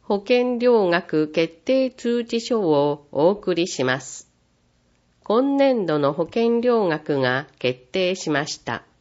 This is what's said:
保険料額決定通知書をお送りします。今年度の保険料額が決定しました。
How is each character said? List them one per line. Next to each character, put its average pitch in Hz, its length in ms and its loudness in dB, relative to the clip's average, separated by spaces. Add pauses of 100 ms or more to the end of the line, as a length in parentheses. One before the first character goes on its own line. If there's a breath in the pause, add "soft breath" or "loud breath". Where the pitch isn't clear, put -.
保 202 180 -2
険 247 380 0
料 233 320 4
額 160 420 0
決 165 220 0
定 262 380 0
通 240 340 -4
知 233 160 -4
書 233 220 -2
を 147 500 0
お 147 160 2
送 202 260 -2
り 170 140 -2
し 135 160 -4
ま 127 160 0
す。 - 320 -20 (920)
今 269 340 0
年 262 260 2
度 156 140 0
の 143 160 2
保 165 100 -2
険 233 360 0
料 233 260 2
額 156 340 -2
が 131 280 -2 (100)
決 127 220 -4
定 185 340 -2
し 185 160 -6
ま 147 160 -2
し - 120 -10
た。 - 260 -10 (160)